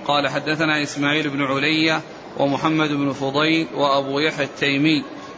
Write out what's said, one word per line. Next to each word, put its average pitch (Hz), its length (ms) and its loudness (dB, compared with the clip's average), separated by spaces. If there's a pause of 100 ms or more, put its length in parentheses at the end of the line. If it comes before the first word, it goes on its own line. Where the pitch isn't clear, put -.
قال: 143 220 2
حدثنا 151 540 0
إسماعيل 143 480 0
بن 139 120 -2
علية 156 580 2 (380)
ومحمد 156 500 2
بن 143 240 0
فضيل 147 640 0
وأبو 139 440 2
يحيى 151 260 0
التيمي 143 600 2 (340)